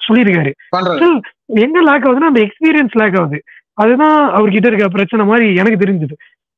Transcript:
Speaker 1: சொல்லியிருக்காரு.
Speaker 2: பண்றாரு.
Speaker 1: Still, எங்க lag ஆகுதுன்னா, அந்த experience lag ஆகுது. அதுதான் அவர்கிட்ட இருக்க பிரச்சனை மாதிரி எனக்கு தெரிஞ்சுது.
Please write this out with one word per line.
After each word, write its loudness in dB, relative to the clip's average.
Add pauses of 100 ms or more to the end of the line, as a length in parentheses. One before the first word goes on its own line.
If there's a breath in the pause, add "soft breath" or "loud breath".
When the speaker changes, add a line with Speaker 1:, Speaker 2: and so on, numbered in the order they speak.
Speaker 1:
சொல்லியிருக்காரு. 0 (240 soft breath)
Speaker 2:
பண்றாரு. -4
Speaker 1:
Still, 0 (240 loud breath)
எங்க 0
lag 2
ஆகுதுன்னா, 0
அந்த 2
experience -2
lag 0
ஆகுது. -4 (300 loud breath)
அதுதான் 2
அவர்கிட்ட 2
இருக்க 0
பிரச்சனை -2
மாதிரி 2
எனக்கு 0
தெரிஞ்சுது. -4 (420 soft breath)